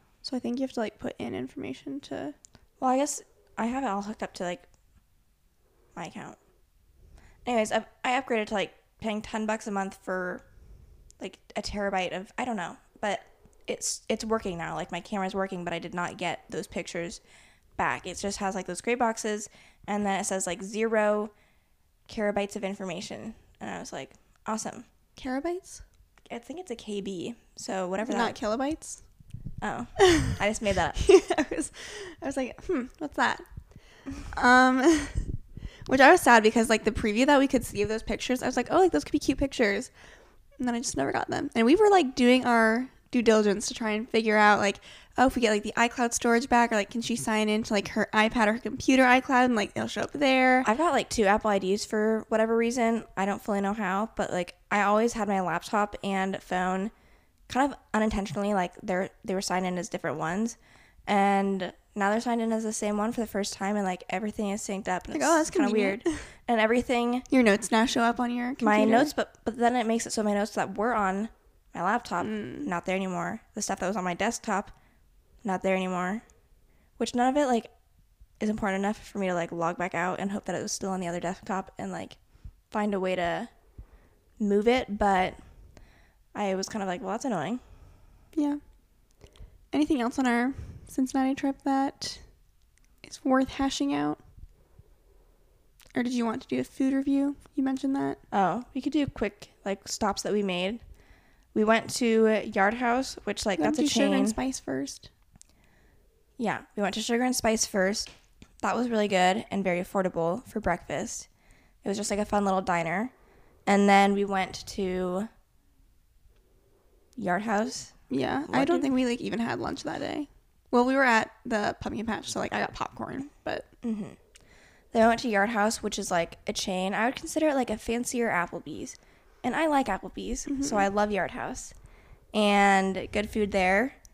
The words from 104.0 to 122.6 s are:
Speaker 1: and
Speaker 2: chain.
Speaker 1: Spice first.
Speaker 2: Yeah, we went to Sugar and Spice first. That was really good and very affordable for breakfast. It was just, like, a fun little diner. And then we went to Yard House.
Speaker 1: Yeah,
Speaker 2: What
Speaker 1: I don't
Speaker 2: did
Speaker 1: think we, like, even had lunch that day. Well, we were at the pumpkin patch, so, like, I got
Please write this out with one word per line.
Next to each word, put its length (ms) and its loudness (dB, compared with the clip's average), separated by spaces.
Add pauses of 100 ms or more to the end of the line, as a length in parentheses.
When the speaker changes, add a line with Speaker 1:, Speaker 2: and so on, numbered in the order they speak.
Speaker 1:
and 100 4
Speaker 2:
chain. 20 2
Speaker 1:
Spice 320 -4
first. 500 -8 (1300)
Speaker 2:
Yeah, 240 -2 (140)
we 80 -2
went 100 0
to 80 -4
Sugar 220 0
and 120 0
Spice 300 0
first. 440 0 (520)
That 140 0
was 120 0
really 200 2
good 420 4
and 140 -2
very 180 0
affordable 680 -2
for 120 -8
breakfast. 680 -4 (560)
It 60 -4
was 80 -2
just, 140 -4
like, 80 0
a 60 -2
fun 200 0
little 160 2
diner. 500 -2 (540)
And 240 6
then 240 6
we 120 0
went 420 -4
to 600 -4 (1900)
Yard 240 -2
House. 520 -2 (160)
Speaker 1:
Yeah, 320 -2
Speaker 2:
What 140 -4
Speaker 1:
I 100 2
don't 120 2
Speaker 2:
did 60 -2
Speaker 1:
think 120 0
we, 100 2
like, 160 -2
even 180 -4
had 200 -4
lunch 240 -8
that 160 -6
day. 300 -6 (420)
Well, 140 4
we 100 2
were 80 4
at 280 2 (140)
the 360 -2
pumpkin 240 -6
patch, 260 -6
so, 80 -6
like, 140 -4
I 60 -2
got 140 -4